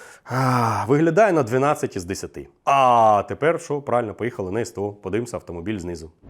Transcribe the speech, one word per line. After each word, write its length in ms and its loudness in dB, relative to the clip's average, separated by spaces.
а, 580 0
виглядає 440 4
на 100 2
дванадцять 540 -2
із 80 -6
десяти. 440 -10
А 640 6
тепер 320 -2
що? 200 -6
Правильно, 340 -2
поїхали 360 -6
на 100 -2
С 100 -6
Т 100 -10
О. 120 -4
Подивимося 440 -6
автомобіль 420 -8
знизу. 320 -10